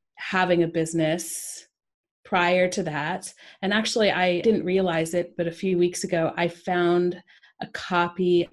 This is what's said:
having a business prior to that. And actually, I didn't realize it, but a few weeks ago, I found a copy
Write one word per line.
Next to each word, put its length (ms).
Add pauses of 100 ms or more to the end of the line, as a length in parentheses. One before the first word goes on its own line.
(160)
having 480
a 40
business 1000 (560)
prior 460
to 140
that. 500 (280)
And 120
actually, 380
I 300
didn't 240
realize 480
it, 240
but 100
a 40
few 260
weeks 260
ago, 340
I 100
found 760 (400)
a 60
copy 840